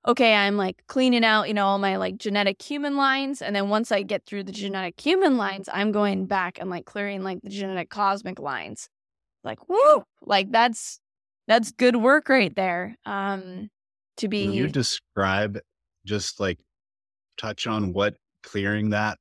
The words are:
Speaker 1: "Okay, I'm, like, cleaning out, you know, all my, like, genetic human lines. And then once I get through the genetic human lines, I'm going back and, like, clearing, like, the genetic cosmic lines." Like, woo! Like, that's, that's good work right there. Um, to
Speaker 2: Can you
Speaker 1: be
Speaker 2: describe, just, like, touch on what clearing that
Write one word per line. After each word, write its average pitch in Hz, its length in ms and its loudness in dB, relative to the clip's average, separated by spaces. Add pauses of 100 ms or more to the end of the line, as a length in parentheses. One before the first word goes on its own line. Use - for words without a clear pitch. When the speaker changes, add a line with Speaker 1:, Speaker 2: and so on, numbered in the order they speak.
Speaker 1:
"Okay, 233 280 6
I'm, 202 220 2
like, 185 320 -2
cleaning 247 360 2
out, 214 240 4
you 214 60 -2
know, 202 120 2
all 196 120 2
my, 196 180 0
like, 190 220 -4
genetic 202 440 -2
human 285 340 -4
lines. 269 460 0
And 208 140 -4
then 202 140 0
once 208 220 0
I 202 100 2
get 190 240 -6
through 202 180 -8
the 190 80 -10
genetic 196 480 -8
human 330 380 4
lines, 196 340 -6
I'm 208 200 0
going 202 340 0
back 185 340 -4
and, 185 100 -8
like, 175 160 -10
clearing, 202 380 -8
like, 190 180 -8
the 202 80 -16
genetic 190 400 -8
cosmic 196 500 -2
lines." 110 480 -10 (560)
Like, - 240 -10
woo! 523 360 6 (180)
Like, 196 300 0
that's, 233 480 0 (480)
that's 226 240 4
good 247 240 4
work 269 340 4
right 247 260 4
there. 190 400 -4 (100)
Um, 196 640 -4 (480)
to 214 100 -2 (100)
Speaker 2:
Can 101 120 0
you 110 160 0
Speaker 1:
be - 20 -2
Speaker 2:
describe, 104 920 -2 (460)
just, 101 360 -6
like, 92 200 -2 (800)
touch 107 280 -8
on 107 260 -2
what 101 240 0 (260)
clearing 104 480 -2
that 104 300 0